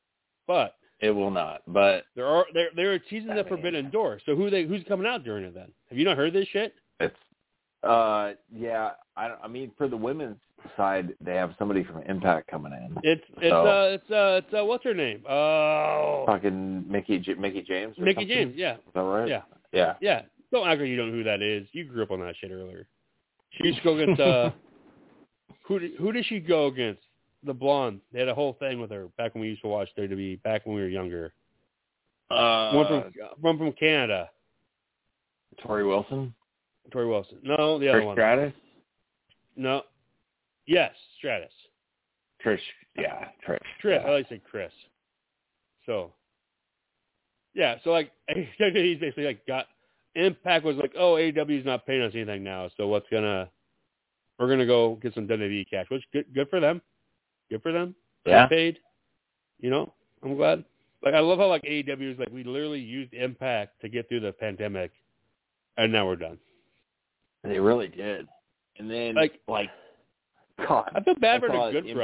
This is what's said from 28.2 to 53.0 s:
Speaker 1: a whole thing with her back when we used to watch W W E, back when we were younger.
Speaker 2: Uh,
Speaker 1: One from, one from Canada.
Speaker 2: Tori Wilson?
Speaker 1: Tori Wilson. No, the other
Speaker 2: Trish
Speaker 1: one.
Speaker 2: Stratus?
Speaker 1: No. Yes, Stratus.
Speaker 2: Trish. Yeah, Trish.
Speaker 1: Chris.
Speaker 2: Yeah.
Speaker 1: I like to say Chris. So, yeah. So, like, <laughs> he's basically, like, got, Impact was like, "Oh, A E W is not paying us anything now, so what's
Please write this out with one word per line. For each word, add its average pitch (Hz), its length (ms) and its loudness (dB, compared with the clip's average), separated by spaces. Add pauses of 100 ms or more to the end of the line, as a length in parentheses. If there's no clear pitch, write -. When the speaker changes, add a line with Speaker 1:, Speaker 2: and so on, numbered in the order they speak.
Speaker 1:
a 123 80 -2
whole 143 180 -2
thing 131 280 -6
with 107 80 -8
her 98 180 -10 (100)
back 117 180 -6
when 113 60 -6
we 110 80 -4
used 107 120 -8
to 110 60 -8
watch 104 280 -4
W 104 140 -4
W 98 200 -6
E, 92 80 -8
back 107 280 -2
when 107 100 -6
we 104 60 -4
were 95 80 -2
younger. 87 440 -8 (1000)
Speaker 2:
Uh, 113 420 4
Speaker 1:
One 151 140 6
from, 131 260 -2 (260)
one 160 200 2
from 156 140 -2
Canada. 123 560 2 (1300)
Speaker 2:
Tori 104 240 -2
Wilson? 117 480 0 (580)
Speaker 1:
Tori 120 160 -2
Wilson. 107 360 -2
No, 151 360 2
the 139 100 2
other 113 120 8
Speaker 2:
Trish 107 40 0
Speaker 1:
one. 101 100 -4
Speaker 2:
Stratus? 123 380 4 (1000)
Speaker 1:
No. 131 280 -2 (840)
Yes, 151 240 4 (260)
Stratus. 110 340 -6 (920)
Speaker 2:
Trish. 107 160 2 (380)
Yeah, 80 300 -6 (200)
Trish. - 120 -2 (200)
Speaker 1:
Chris. 196 240 2
Speaker 2:
Yeah. - 60 -2
Speaker 1:
I - 40 2
like 139 160 0
to 120 60 -12
say 95 140 -18
Chris. 92 220 -10 (1120)
So, 95 260 -6 (1400)
yeah. 139 300 2
So, 165 80 0
like, 160 200 2 (100)
<laughs> - 80 -10
he's 175 720 0
basically, 147 260 -4
like, 127 200 -6
got, 131 220 -4 (480)
Impact 175 480 2
was 151 140 0
like, 139 200 -2
"Oh, 175 200 6
A 165 100 2
E 156 40 2
W 147 280 0
is 127 60 -8
not 127 200 -2
paying 135 160 0
us 110 140 -2
anything 104 280 -6
now, 92 340 -8
so 104 100 -2
what's 104 240 0